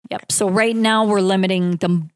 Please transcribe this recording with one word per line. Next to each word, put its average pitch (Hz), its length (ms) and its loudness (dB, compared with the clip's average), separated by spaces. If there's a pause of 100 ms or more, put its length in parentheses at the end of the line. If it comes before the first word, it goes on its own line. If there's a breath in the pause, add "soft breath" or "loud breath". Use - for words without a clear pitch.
(120)
Yep. - 200 -10
So 208 160 0
right 220 280 0
now 220 300 2
we're 208 160 2
limiting, 185 560 0
the 175 260 0 (120)